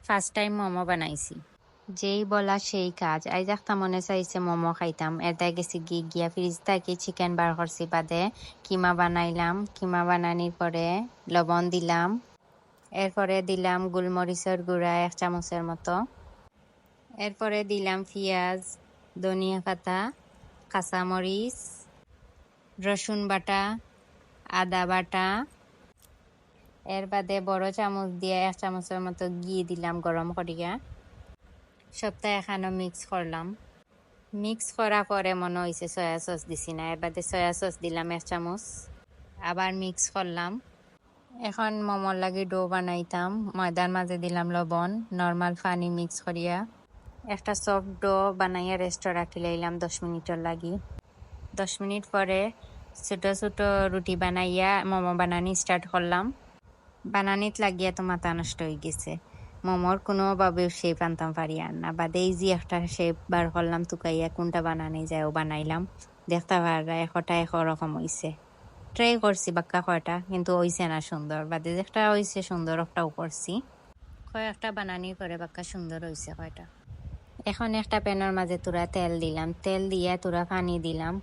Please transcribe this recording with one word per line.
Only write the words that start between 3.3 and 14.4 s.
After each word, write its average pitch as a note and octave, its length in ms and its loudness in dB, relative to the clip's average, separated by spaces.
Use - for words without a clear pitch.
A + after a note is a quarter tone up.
একটা G#3 240 0
মনে F#3 280 2
চাইছে F#3 360 -2
মোমো E3+ 340 2
খাইতাম। E3 480 -2
এর E3+ 160 0
তাই F3 160 2
গেছি E3+ 260 -4
গি-, E3 360 -2
গিয়া E3+ 140 2
ফ্রিজ F3+ 360 -2
থেকে F#3 320 2
চিকেন F3 400 -2
বার E3+ 180 4
করছি E3+ 320 -2
বাদে। E3+ 440 2
কিমা F3+ 300 4
বানাইলাম। F3 800 2
কিমা F3+ 300 2
বানানির F3 480 4
পরে E3+ 540 0
লবণ F3 400 4
দিলাম। F3 500 2
এরপরে F#3+ 520 2
দিলাম F#3 460 2
গোলমরিচের F3+ 760 0